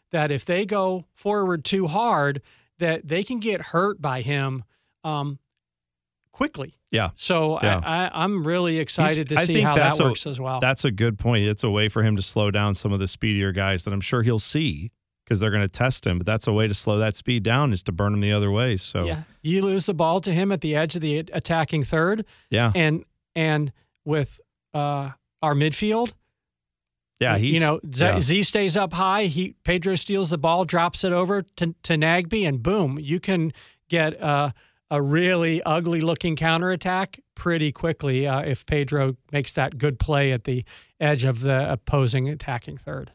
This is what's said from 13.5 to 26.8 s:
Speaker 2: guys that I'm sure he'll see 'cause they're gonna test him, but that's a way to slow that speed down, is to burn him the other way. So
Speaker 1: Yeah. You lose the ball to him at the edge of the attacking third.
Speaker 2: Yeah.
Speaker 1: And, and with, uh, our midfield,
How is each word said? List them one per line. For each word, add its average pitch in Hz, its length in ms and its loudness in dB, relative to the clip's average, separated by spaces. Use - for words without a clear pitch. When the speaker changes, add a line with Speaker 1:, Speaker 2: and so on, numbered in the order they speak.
Speaker 2:
guys 95 320 0
that 101 80 -4
I'm 98 80 -2
sure 120 220 0
he'll 117 160 2
see 107 520 -2
'cause 101 140 2
they're 107 100 2
gonna 101 180 2
test - 380 -2
him, 90 100 2
but 87 100 -2
that's 110 200 -2
a 107 80 2
way 110 120 4
to 104 60 0
slow 104 240 0
that 107 180 0
speed 120 280 -2
down, 120 320 2
is 90 80 -4
to 101 100 -6
burn 101 220 0
him 101 80 0
the 104 100 2
other 104 180 2
way. 107 280 0
So - 260 -4
Speaker 1:
Yeah. 85 200 -4
You 175 180 0
lose 190 240 0
the - 80 -2
ball 165 300 2
to 196 100 -2
him 190 200 2
at 175 100 -2
the 151 120 -2
edge 156 220 0
of 160 60 -6
the 151 160 0
attacking 160 640 -2
third. 190 420 0
Speaker 2:
Yeah. 113 260 2
Speaker 1:
And, 165 300 2
and 151 360 0
with, 147 340 -2
uh, 143 380 -2
our 151 120 2
midfield, 208 580 0